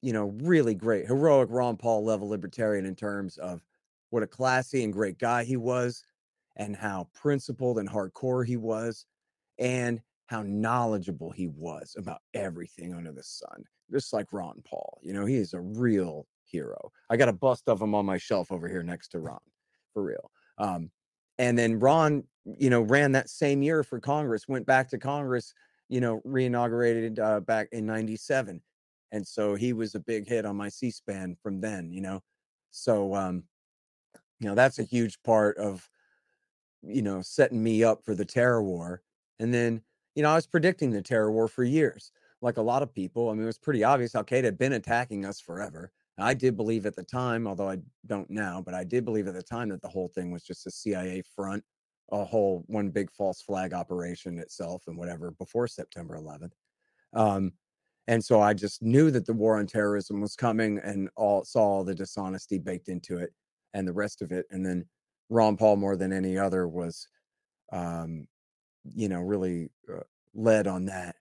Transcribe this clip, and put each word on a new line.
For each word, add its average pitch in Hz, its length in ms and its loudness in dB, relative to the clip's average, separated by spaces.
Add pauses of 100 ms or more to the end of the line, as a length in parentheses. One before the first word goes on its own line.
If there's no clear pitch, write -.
you 127 100 -2
know, 104 300 -2
really 151 320 6
great, 101 320 0
heroic 139 440 6
Ron 120 260 0
Paul 110 280 2
level 104 240 0
libertarian 101 560 -2
in 95 120 -6
terms 101 420 -6
of 90 260 -10 (460)
what 113 140 0
a - 20 -6
classy 127 580 0
and 104 80 -2
great 95 260 -2
guy 120 260 0
he 127 120 -2
was 123 480 -2 (520)
and 104 180 -8
how 98 400 -6
principled 131 640 -2
and 101 100 -4
hardcore 113 560 -2
he 120 120 -2
was 113 500 -4 (520)
and 123 440 0 (240)
how 110 160 -6
knowledgeable 104 880 -2
he 92 160 -6
was 76 500 -10
about - 240 -10 (140)
everything 87 580 -8
under 85 200 -10
the 67 100 -16
sun, - 400 -16 (280)
just 135 220 -4
like 104 200 -4
Ron 87 340 -10
Paul. - 360 -12
You 92 120 -10
know, 101 100 -4
he 131 120 2
is 98 180 -2
a 90 60 -6
real 98 680 0 (180)
hero. 69 460 -8 (180)
I 117 80 2
got 123 120 6
a 113 40 2
bust 127 360 0
of 104 120 2
him 107 140 0
on 104 100 2
my 95 140 0
shelf 92 320 -2
over 87 180 -6
here 92 140 -6
next 85 280 -10
to 87 100 -8
Ron, 76 180 -10 (560)
for 104 80 -2
real. 65 280 -6 (280)
Um, 90 320 -4 (480)
and 123 180 4
then 113 220 4
Ron, 147 460 6 (340)
you 131 120 6
know, 120 100 8
ran 135 320 6
that 131 180 2
same 143 320 2
year 151 220 2
for 120 160 -8
Congress, 139 480 -2
went 131 180 -4
back 131 220 4
to 123 100 -6
Congress, 135 560 -2 (340)
you 127 120 0
know, 117 260 0
reinaugurated, 120 920 2
uh, 107 220 2
back 107 300 0
in 113 160 -4
ninety-seven. 110 760 -2 (520)
And 104 140 -6
so 104 280 0
he 120 180 0
was 110 220 -4
a 104 60 -6
big 107 280 -4
hit 113 160 0
on 101 120 -4
my 101 120 -6
C-SPAN 98 760 -8
from 98 180 -6
then, 95 300 -6
you 90 120 -8
know? 95 200 -6 (480)
So, 101 440 0
um, 90 300 -2 (920)
you 110 100 -4
know, 101 60 -2
that's 131 240 6
a 123 40 -4
huge 117 400 -2
part 107 340 4
of, 98 320 -6 (960)
you 120 180 -4
know, 98 220 -2
setting 120 400 2
me 110 200 4
up 110 220 4
for 110 100 -2
the 92 120 -2
terror 120 360 4
war. 90 400 -4 (360)
And 117 160 0
then, 117 280 0 (320)
you 147 80 0
know, 151 80 6
I 156 40 6
was 165 120 2
predicting 165 440 2
the 104 100 0
terror 107 320 2
war 110 160 2
for 123 160 0
years. 135 480 0 (300)
Like 120 160 0
a 113 40 0
lot 120 200 2
of 123 100 -6
people, 110 380 -2
I - 20 -2
mean, 110 120 -2
it - 20 -2
was 113 120 -6
pretty 127 240 0
obvious 123 320 4
Al 110 100 0
Qaeda 127 200 2
had 101 140 0
been 135 160 2
attacking 117 500 -2
us 101 160 -10
forever. 85 500 -12 (280)
And 98 80 -2
I 127 80 4
did 127 220 2
believe 110 280 0
at 101 120 -4
the 92 60 -10
time, 117 440 -2
although 98 240 -4
I 95 80 -4 (260)
don't 104 240 -6
now, 95 320 -6
but 90 140 -10
I 92 100 -4
did 117 220 -2
believe 107 200 0
at 95 80 -6
the 90 80 -10
time 117 280 -6
that 92 100 -6
the - 80 -14
whole 92 200 -4
thing 90 220 -6
was 87 120 -8
just - 240 -14
a 95 40 -10
C 104 240 -4
I 92 100 -4
A 92 180 -6 (120)
front 101 300 -6 (460)
a 101 140 -2
whole 98 420 0
one 101 240 -2
big 98 200 -2
false 95 320 -4
flag 92 320 -4
operation 87 640 -6
itself 87 480 -10
and 82 100 -12
whatever 87 360 -10
before - 340 -4
September - 500 -12
eleventh. 87 380 -14 (580)
Um, 98 400 2 (540)
and 117 180 2
so 110 160 8
I 104 140 6
just 101 280 -4
knew 135 280 8
that 123 160 0
the 117 80 0
war 110 240 4
on 101 80 0
terrorism 104 540 0
was 104 140 -4
coming 110 440 0
and 98 380 -4
all, 101 280 2
saw - 160 0
all 98 240 4
the 95 100 -2
dishonesty 95 640 -6
baked 90 300 -6
into 87 300 -6
it 87 160 -8 (400)
and 98 120 -4
the 90 60 -4
rest 101 300 -4
of 82 100 -8
it. 90 180 -4
And 95 140 -4
then 90 220 -2 (420)
Ron 107 300 4
Paul, 107 180 8
more 98 200 0
than 92 160 -2
any 95 260 0
other, 92 300 2
was, 85 380 -8 (640)
um, 82 560 -6 (680)
you 107 160 -2
know, 90 100 -2
really, 92 480 -2 (240)
uh, 92 80 -10 (340)
led 110 320 4
on 92 200 -2
that 92 340 -8